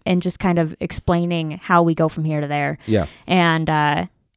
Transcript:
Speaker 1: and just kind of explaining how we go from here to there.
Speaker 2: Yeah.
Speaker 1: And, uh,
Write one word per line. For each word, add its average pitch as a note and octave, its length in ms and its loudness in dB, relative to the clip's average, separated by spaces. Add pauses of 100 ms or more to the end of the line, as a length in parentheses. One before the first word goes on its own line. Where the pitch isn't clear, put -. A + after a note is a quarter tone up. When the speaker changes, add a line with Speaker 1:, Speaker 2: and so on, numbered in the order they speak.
Speaker 1:
and F3+ 160 2
just F3+ 180 -6
kind F3 200 2
of D#3+ 220 -2
explaining E3+ 680 -2 (120)
how F3 200 4
we E3 120 2
go D#3+ 140 2
from D#3+ 160 -4
here D3+ 160 -2
to D3 60 -4
there. D3 380 -2
Speaker 2:
Yeah. G#2 200 2 (220)
Speaker 1:
And, D#3+ 420 2
uh, D3+ 360 0 (320)